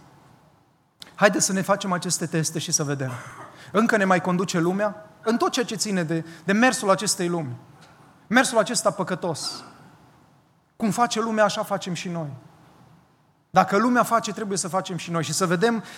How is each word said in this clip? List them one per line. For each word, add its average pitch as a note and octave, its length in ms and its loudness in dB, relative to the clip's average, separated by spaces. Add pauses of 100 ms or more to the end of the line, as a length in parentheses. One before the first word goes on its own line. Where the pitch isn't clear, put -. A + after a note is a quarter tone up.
(1160)
Haideți G#3 300 4
să G3 80 0
ne F#3+ 80 0
facem G3 300 0
aceste F3+ 340 -2
teste D#3+ 340 -2
și E3 120 -6
să D#3 120 0
vedem. C#3 280 -4 (600)
Încă A3+ 260 4
ne G3+ 60 2
mai F#3 180 4
conduce F3+ 380 0
lumea G3 500 -2 (120)
în A3+ 160 2
tot F4+ 140 0
ceea B3 140 0
ce A3 100 -6
ține F#3+ 280 0
de, D#3+ 220 -2 (180)
de G3 100 2
mersul A3 360 4
acestei F#3+ 380 0
lumi, D#3 280 -4 (720)
mersul A#3+ 300 2
acesta G#3 340 2
păcătos. - 720 -6 (1120)
Cum A3 160 0
face A#3 300 0
lumea, A3 220 2
așa G#3 200 2
facem G3 300 -4
și F3 160 -8
noi. E3 200 -6 (1200)
Dacă F#3 280 4
lumea A#3+ 260 4
face, A3 300 0
trebuie G3 240 -6
să F3+ 100 -4
facem F3+ 300 -4
și E3+ 140 -10
noi. E3 120 -2
Și D#3 100 -4
să F#3+ 120 0
vedem F#3+ 380 2 (140)